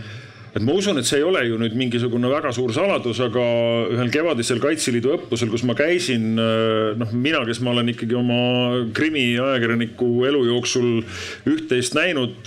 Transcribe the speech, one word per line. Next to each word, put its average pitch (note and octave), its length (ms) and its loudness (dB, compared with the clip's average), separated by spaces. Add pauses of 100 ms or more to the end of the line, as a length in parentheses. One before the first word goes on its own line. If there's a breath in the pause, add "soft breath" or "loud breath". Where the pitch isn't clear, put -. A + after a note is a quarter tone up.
(560 loud breath)
et G#2 80 -2
ma C3+ 120 2
usun, G3 240 0
et A#2+ 80 -2
see D3 120 2
ei D3+ 60 2
ole F3+ 220 2
ju A2+ 120 -2
nüüd A2+ 160 -2
mingisugune A#2+ 540 0
väga D3 260 0
suur B2+ 200 0
saladus, C3 480 0
aga A#2+ 180 0 (540)
ühel A#2+ 160 0
kevadisel B2+ 520 0
Kaitseliidu C3+ 520 0
õppusel, A#2 340 -2
kus A2+ 140 -2
ma B2 120 0
käisin, C3 640 0
äh, A2 640 2
noh, A#2 120 -4
mina, C3+ 360 2
kes A2+ 160 -4
ma B2 100 0
olen A#2+ 220 2
ikkagi A#2 240 -2
oma B2 720 2
krimiajakirjaniku A#2+ 1200 0 (160)
elu C#3 220 2
jooksul A#2+ 500 0 (460 loud breath)
üht-teist C3 500 0
näinud, D3+ 500 0